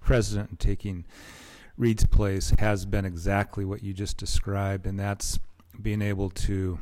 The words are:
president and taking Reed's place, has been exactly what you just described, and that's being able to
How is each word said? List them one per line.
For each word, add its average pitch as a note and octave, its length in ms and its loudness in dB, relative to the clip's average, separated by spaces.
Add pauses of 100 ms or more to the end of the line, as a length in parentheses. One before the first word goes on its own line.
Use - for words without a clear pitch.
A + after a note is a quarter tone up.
president G#2 500 2
and F2+ 100 -14
taking G2 460 -2 (720)
Reed's A2+ 280 4
place, G2 520 2
has G#2 260 2
been G2+ 220 -2
exactly G2 580 -2
what G2 180 -6
you G2 120 -8
just G2 240 -4
described, G2 680 -2
and G2 140 -4
that's G2+ 380 -4 (420)
being G#2 220 -2
able G2 280 0
to F#2+ 520 -2